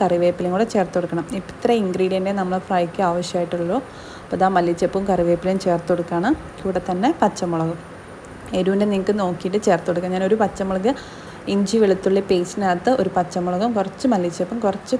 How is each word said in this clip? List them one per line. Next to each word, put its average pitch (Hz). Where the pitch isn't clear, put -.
കറിവേപ്പിലയും 175
കൂടെ 196
ചേർത്ത് 202
കൊടുക്കണം. 170
ഇപ്പം -
ഇത്ര 240
ഇൻഗ്രീഡിയൻറ്റേ 185
നമ്മൾ 185
ഫ്രൈക്ക് 175
ആവശ്യമായിട്ടുള്ളൂ. 175
അപ്പോൾ -
ഇതാ 185
മല്ലിച്ചപ്പും 180
കറിവേപ്പിലയും 180
ചേർത്ത് 170
കൊടുക്കുകയാണ്. 175
കൂടെ 185
തന്നെ 208
പച്ചമുളകും 165
എരിവിൻ്റെ 196
നിങ്ങൾക്ക് 202
നോക്കിയിട്ട് 180
ചേർത്ത് 185
കൊടുക്കുക. 180
ഞാനൊരു 190
പച്ചമുളക് 196
ഇഞ്ചി 196
വെളുത്തുള്ളി 190
പേസ്റ്റിനകത്ത് 180
ഒരു 202
പച്ചമുളകും 180
കുറച്ച് 196
മല്ലിച്ചപ്പും 180
കുറച്ച് 196